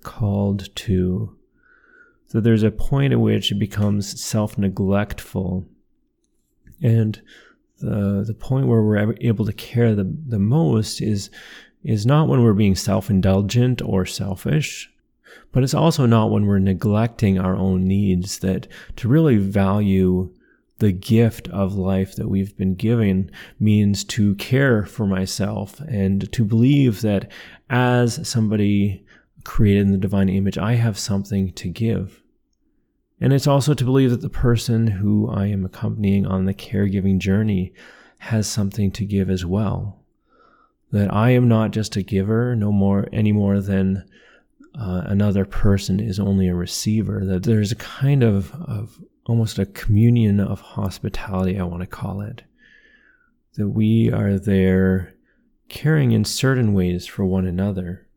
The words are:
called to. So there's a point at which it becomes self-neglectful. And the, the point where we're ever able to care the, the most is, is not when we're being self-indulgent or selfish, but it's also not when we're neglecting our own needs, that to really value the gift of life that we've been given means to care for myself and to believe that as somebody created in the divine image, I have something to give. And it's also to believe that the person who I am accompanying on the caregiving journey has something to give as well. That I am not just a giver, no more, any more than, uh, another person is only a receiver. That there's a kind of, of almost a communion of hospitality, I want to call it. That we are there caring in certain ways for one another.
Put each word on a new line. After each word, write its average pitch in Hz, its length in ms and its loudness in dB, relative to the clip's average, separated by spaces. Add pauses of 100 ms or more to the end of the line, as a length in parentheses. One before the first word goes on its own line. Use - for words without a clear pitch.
called 101 760 -2
to. 92 600 -2 (880)
So 113 140 -4
there's 110 240 4
a 110 80 2
point 139 400 0
at 117 80 2
which 107 320 0
it 101 80 -2
becomes 104 600 -2
self-neglectful. 98 1500 -4 (1120)
And 113 400 2 (560)
the, 101 480 -2
the 110 80 -6
point 135 320 -2
where 113 160 4
we're 107 140 2
ever 107 240 0
able 107 260 0
to - 60 -4
care 117 420 0
the, 101 180 -2 (140)
the 117 140 -2
most 120 600 0
is, 104 300 -4 (540)
is 110 200 -2
not 147 240 4
when 131 140 4
we're 117 100 6
being 98 220 4
self-indulgent 101 1080 0
or 95 240 -2
selfish, - 840 -4 (640)
but 127 100 2
it's 135 100 0
also 160 320 2
not 113 280 4
when 104 140 2
we're 101 120 2
neglecting 101 800 2
our 92 160 -2
own 92 300 0
needs, 95 560 0
that 95 260 -4 (300)
to - 100 -6
really 143 300 4
value 98 1000 0 (460)
the 104 100 2
gift 110 580 0
of 95 280 -4
life 95 400 -2
that 107 120 -6
we've 98 280 -2
been 95 180 -2
given 101 560 0 (300)
means 104 420 2
to 101 320 0
care 127 500 0
for 107 220 -6
myself 98 760 -4
and 98 500 -2
to 117 120 0
believe 120 560 2
that 104 300 -2 (400)
as 123 580 0
somebody 104 800 0 (380)
created 101 380 4
in 98 100 4
the 98 60 2
divine 98 300 0
image, 98 300 -2
I 107 160 0
have 117 240 0
something 98 540 -4
to - 160 -10
give. 98 520 -4 (1000)
And 127 120 2
it's 139 140 2
also 143 260 2
to 127 120 -2
believe 131 260 4
that 120 100 0
the - 80 -8
person 113 600 0
who 104 420 0
I 101 160 -2
am 98 180 -2
accompanying 101 640 -2
on 95 180 -2
the 95 100 -2
caregiving 98 640 0
journey 98 540 0 (460)
has 107 300 -2
something 101 440 -2
to 101 140 -6
give 98 240 0
as 87 160 -2
well. 95 560 -4 (880)
That 101 240 0
I 110 160 4
am 123 160 4
not 110 240 4
just 107 240 -4
a 101 80 -2
giver, 110 540 -2
no 104 160 0
more, 98 400 2
any 107 180 0
more 101 300 2
than, 98 440 -2 (720)
uh, 117 300 -6
another 101 380 0
person 98 560 2
is 104 180 -4
only 98 300 2
a 90 60 0
receiver. 101 680 -4
That 95 200 -2
there's 107 260 2
a 110 60 -6
kind 135 480 0
of, 98 300 0
of 110 440 -10 (280)
almost 117 320 -2
a 98 60 0
communion 110 760 2
of 98 220 -2
hospitality, 95 1000 -6
I 95 40 -4
want 87 180 -6
to 90 60 -8
call 98 340 -10
it. 104 220 -12 (1120)
That 104 140 -4
we 110 440 2
are 101 260 0
there 95 760 2 (560)
caring 147 420 2
in 107 140 2
certain 127 480 0
ways 90 320 0
for - 180 -4
one 92 220 0
another. 92 600 -4 (100)